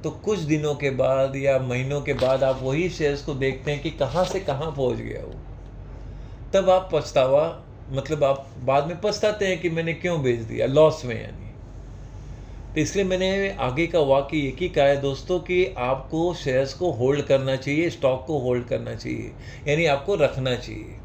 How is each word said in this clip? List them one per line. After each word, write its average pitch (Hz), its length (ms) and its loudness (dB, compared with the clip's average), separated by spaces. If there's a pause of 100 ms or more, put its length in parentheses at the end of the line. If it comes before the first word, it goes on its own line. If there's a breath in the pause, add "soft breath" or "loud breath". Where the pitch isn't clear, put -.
तो 156 60 -4 (140)
कुछ 202 160 0
दिनों 151 360 0
के 143 140 0
बाद 135 460 2
या 135 240 2
महीनों 131 420 -2
के 139 120 -2
बाद 131 300 4
आप 131 200 2
वही 151 260 0
shares 143 360 0
को 151 80 -4
देखते 135 380 -2
हैं 143 100 -4
कि 160 80 -4
कहाँ 147 360 0
से 185 140 -4
कहाँ 147 320 -4
पहुँच 127 260 0
गया 113 280 -8
वो। - 80 -12 (1200 loud breath)
तब 190 160 4
आप 185 240 4
पछतावा, 147 720 2 (280)
मतलब 143 320 -2
आप 135 240 2 (120)
बाद 135 280 2
में 170 140 -6
पछताते 208 460 0
हैं 180 140 0
कि 180 80 0
मैंने 165 240 -2
क्यों 170 300 -2
बेच 120 160 4
दिया, 113 260 -2
loss 151 400 6
में 117 100 -4
यानी। - 340 -10 (1300 loud breath)
तो 156 60 2
इसलिए 190 240 0
मैंने 190 440 0 (100)
आगे 127 280 0
का 170 120 2
वाक्य 139 380 4
एक 135 240 -2
ही 185 80 0
कहा 143 160 4
है 139 160 4
दोस्तों 139 380 -2
कि 180 260 2 (120)
आपको 143 560 0
shares 139 400 0
को 180 180 0
hold 135 300 2
करना 135 340 2
चाहिए, 147 340 0
stock - 380 0
को 151 120 0
hold 123 260 0
करना 117 300 -4
चाहिए, 110 360 -6 (360 loud breath)
यानी 156 180 2
आपको 147 300 2
रखना 131 400 2
चाहिए। 110 500 -10